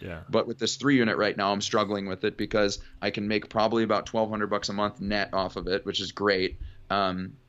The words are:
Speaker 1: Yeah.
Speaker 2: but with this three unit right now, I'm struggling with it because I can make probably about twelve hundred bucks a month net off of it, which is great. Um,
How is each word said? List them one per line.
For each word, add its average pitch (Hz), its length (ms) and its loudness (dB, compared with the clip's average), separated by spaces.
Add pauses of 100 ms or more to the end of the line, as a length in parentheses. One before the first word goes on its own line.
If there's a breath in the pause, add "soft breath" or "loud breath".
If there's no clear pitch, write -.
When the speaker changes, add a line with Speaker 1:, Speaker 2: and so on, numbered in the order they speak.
Speaker 1:
Yeah. 85 200 -10 (100)
Speaker 2:
but 110 160 2
with 117 120 -6
this 113 180 -2
three 135 200 4
unit 113 220 4
right 101 180 2
now, 101 160 2
I'm 101 80 -2
struggling 101 460 0
with 92 180 -4
it 104 140 -2
because 104 400 0 (240 loud breath)
I 101 80 -2
can 101 180 -2
make 107 220 -2
probably 113 320 4
about 107 240 0
twelve 110 240 0
hundred 107 180 -2
bucks 101 220 -2
a - 20 -6
month 101 280 -2
net 101 340 -2
off 92 220 -2
of 90 120 -6
it, 95 160 0
which 98 160 -2
is 92 120 -6
great. 95 460 2 (300 loud breath)
Um, 95 460 0 (140)